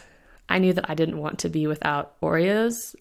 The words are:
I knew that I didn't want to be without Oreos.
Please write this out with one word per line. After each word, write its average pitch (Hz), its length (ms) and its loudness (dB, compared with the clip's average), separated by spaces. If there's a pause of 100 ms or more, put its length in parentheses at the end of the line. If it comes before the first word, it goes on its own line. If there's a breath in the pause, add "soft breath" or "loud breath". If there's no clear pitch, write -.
(480 soft breath)
I 180 120 2
knew 185 120 6
that 175 180 -2
I 160 40 -4
didn't 160 240 0
want 151 220 -6
to 170 100 -2
be 156 180 0
without 147 540 -2
Oreos. 202 800 0